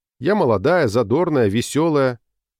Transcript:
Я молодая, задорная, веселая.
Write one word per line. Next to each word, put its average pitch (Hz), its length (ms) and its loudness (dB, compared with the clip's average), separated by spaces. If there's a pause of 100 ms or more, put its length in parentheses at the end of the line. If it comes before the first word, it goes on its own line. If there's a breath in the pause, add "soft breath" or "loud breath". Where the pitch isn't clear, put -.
(180)
Я 165 160 -2
молодая, 151 540 2
задорная, 123 580 0
веселая. 131 720 -2 (420)